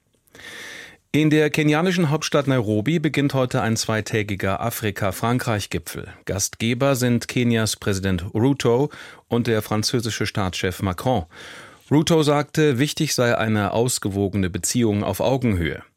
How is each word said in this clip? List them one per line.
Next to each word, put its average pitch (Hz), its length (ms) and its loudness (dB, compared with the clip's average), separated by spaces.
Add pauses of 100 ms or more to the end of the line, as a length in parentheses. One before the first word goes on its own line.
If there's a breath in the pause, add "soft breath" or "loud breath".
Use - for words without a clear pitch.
(1160 loud breath)
In 151 140 4
der 151 220 4
kenianischen 160 580 2
Hauptstadt 147 380 0
Nairobi 120 520 2
beginnt 143 360 0
heute 131 260 0
ein 110 160 0
zweitägiger 104 840 -2
Afrika-Frankreich-Gipfel. 107 1500 -2 (160)
Gastgeber 120 720 0
sind 120 320 0
Kenias 117 480 0
Präsident 95 560 -2
Ruto 131 560 2 (400 loud breath)
und 117 180 0
der 110 140 2
französische 110 640 -2
Staatschef 95 560 -2
Macron. 98 460 0 (640 loud breath)
Ruto 156 320 4
sagte, 147 560 2
wichtig 147 360 0
sei 120 220 2
eine 107 360 2
ausgewogene 101 760 0
Beziehung 104 560 0
auf - 160 -2
Augenhöhe. 110 600 0 (140)